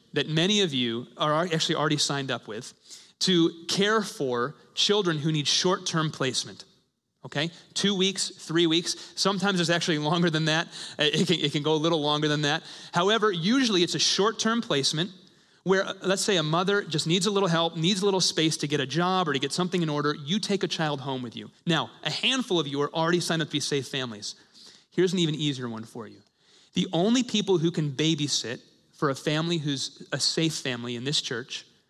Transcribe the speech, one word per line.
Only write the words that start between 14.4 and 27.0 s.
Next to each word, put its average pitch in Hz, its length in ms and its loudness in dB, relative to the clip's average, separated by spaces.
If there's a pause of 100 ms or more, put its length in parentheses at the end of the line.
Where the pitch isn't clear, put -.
placement 151 500 0 (540)
where, 190 200 2
uh, - 180 -6
let's 190 200 0
say 202 140 2
a 160 80 2
mother 185 380 2
just 160 260 -4
needs 175 180 2
a 214 60 2
little 196 160 2
help, 165 280 0
needs 185 240 2
a 202 40 0
little 190 160 4
space 160 380 2
to 151 100 -2
get 143 100 0
a 131 80 -2
job 175 400 0
or 147 60 0
to 139 80 0
get 135 120 -2
something 180 300 0
in 156 60 0
order. 147 260 0
You 160 240 -4
take 202 240 -2
a 180 60 0
child 147 320 -2
home 131 200 -6
with 120 140 -10
you. 107 160 -12 (160)
Now, 151 240 0 (140)
a - 60 -2
handful 233 500 0
of 143 80 -4
you 139 140 -2
are 143 120 -2
already 165 240 2
signed 165 240 0
up 147 60 -2
to - 40 -8
be 147 60 -2
Safe 139 300 -2
Families. 117 480 -8 (540)
Here's 180 220 2
an 190 60 0
even 160 160 2
easier 131 340 -2
one 110 140 -8
for 110 240 -14
you. 101 120 -20 (560)
The 185 180 0
only 220 300 2